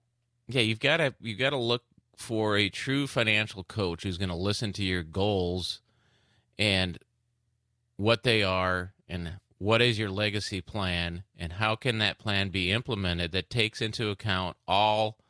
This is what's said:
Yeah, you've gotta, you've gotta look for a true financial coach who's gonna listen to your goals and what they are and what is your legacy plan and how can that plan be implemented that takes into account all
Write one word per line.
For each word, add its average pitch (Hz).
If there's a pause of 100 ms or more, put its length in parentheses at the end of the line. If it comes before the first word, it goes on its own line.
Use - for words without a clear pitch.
(480)
Yeah, 127
you've 110
gotta, 147
you've 101
gotta 139
look 120 (340)
for 107
a 104
true 135
financial 107
coach 87
who's 92
gonna 90
listen 101
to 104
your 92
goals 90 (760)
and 95 (1000)
what 110
they 113
are 92 (140)
and 85 (240)
what 110
is 120
your 104
legacy 101
plan 87 (140)
and 85
how 107
can 117
that 104
plan 98
be 90
implemented 90
that 92
takes 107
into 110
account 92 (100)
all 107 (120)